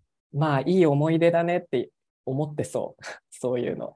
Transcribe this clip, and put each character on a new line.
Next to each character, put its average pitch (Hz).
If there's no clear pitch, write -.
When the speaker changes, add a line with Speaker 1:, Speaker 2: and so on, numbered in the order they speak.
Speaker 1:
う 143
ん。 -
Speaker 2:
「ま 147
あ、 131
い 131
い 180
思 147
い 165
出 170
だ 170
ね」 175
っ -
て -
思 147
っ -
て 131
そ -
う。 -
<laughs> -
そ 127
う 123
い -
う -
の。 -